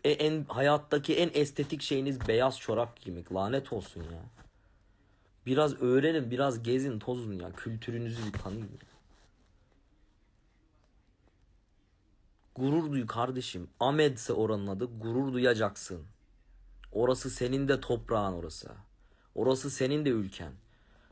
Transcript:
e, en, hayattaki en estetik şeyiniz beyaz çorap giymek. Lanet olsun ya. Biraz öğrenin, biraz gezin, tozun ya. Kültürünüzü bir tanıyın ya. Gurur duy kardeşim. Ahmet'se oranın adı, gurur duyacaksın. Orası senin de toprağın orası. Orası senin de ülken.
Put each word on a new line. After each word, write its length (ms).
e, 60
en, 340
hayattaki 720
en 180
estetik 480
şeyiniz 460
beyaz 300
çorap 420
giymek. 340
Lanet 380
olsun 300
ya. 200
Biraz 360
öğrenin, 480
biraz 320
gezin, 360
tozun 340
ya. 200
Kültürünüzü 720
bir 120
tanıyın 240
ya. 260
Gurur 380
duy 140
kardeşim. 640
Ahmet'se 520
oranın 340
adı, 180
gurur 320
duyacaksın. 760
Orası 380
senin 380
de 120
toprağın 520
orası. 380
Orası 360
senin 340
de 60
ülken. 420